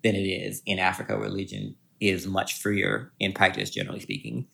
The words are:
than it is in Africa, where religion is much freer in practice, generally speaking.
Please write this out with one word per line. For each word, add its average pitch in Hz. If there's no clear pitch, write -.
than 107
it 98
is 95
in 95
Africa, 92
where -
religion 95
is 92
much 95
freer 101
in 98
practice, 95
generally -
speaking. -